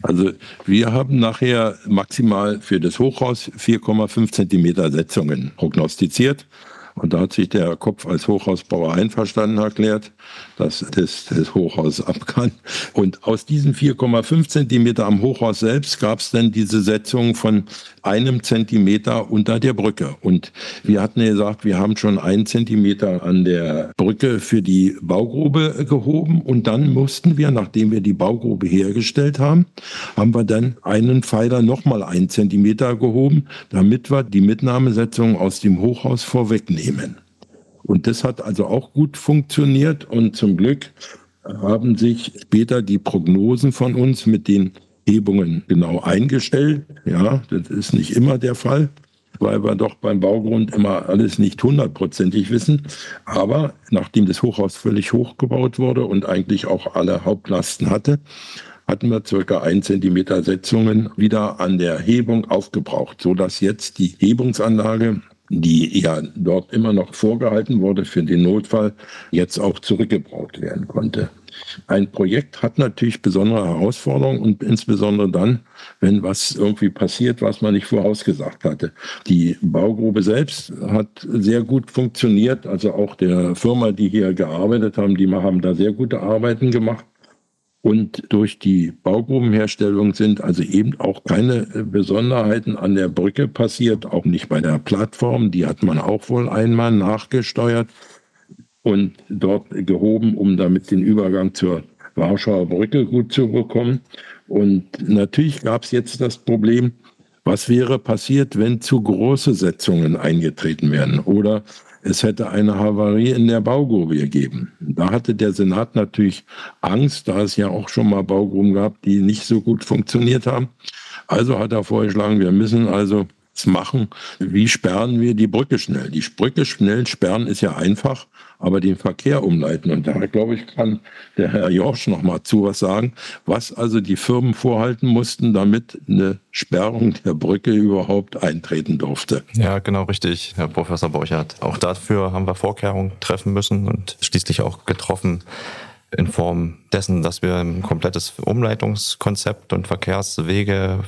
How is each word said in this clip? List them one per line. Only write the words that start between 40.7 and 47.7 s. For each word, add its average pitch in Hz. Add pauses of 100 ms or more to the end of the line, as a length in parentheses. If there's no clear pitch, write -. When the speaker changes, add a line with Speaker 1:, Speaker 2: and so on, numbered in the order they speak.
Speaker 1:
haben 107
sich 117
später 117
die 101
Prognosen 101
von 127
uns 127
mit 110
den 98 (340)
Hebungen 98
genau 87
eingestellt. 139 (200)
Ja, 92
das 87
ist -